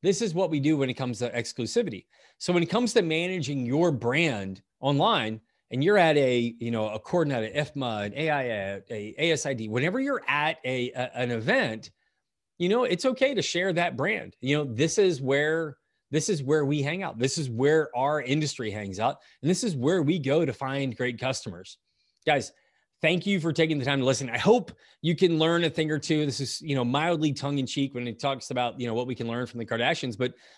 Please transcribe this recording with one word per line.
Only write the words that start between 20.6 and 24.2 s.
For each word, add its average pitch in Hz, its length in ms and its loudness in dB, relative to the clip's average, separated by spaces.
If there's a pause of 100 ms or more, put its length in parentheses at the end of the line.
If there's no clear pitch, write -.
great 123 220 -4
customers. 104 600 -8 (460)
Guys, 143 280 0 (500)
thank 165 240 2
you 196 140 2
for 160 120 0
taking 156 260 2
the 127 80 -2
time 139 120 2
to 127 60 2
listen. 131 260 2